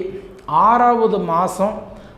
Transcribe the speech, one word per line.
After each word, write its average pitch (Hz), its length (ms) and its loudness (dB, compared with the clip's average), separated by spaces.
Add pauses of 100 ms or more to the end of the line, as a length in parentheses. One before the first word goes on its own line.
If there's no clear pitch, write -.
(460)
ஆறாவது 220 760 2 (140)
மாசம் 190 420 -2 (420)